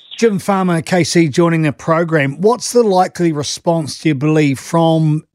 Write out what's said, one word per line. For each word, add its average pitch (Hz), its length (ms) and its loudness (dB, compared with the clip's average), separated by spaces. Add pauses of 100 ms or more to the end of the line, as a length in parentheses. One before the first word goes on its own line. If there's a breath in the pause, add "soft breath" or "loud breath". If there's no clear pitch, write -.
(180 soft breath)
Jim 208 220 2
Farmer, 185 420 0
K 180 220 0
C, 170 260 2
joining 165 320 2
the 151 100 0
program. 160 680 -2
What's 214 320 0
the 240 100 6
likely 185 480 0
response, 151 680 -4
do 160 100 -2
you 151 60 0
believe, 151 440 0
from 160 760 0